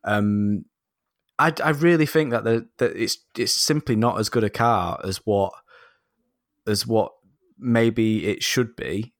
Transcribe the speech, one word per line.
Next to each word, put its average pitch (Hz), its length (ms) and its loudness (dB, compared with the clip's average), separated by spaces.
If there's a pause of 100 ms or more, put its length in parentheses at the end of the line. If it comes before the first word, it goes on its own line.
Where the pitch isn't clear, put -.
Um, 104 600 0 (720)
I, 156 140 2 (100)
I 156 80 2
really 156 360 4
think 156 240 0
that 110 140 -2
the, 113 220 0 (120)
that 110 180 0
it's, 110 220 -4 (180)
it's 117 160 -2
simply 147 420 0
not 110 240 0
as 110 120 -2
good 113 140 0
a 104 40 0
car 101 560 0
as 95 220 -6
what, 101 260 0 (1120)
as 107 200 -2
what 110 260 0 (460)
maybe 117 680 2
it 104 160 -4
should 123 340 -2
be. 98 440 -8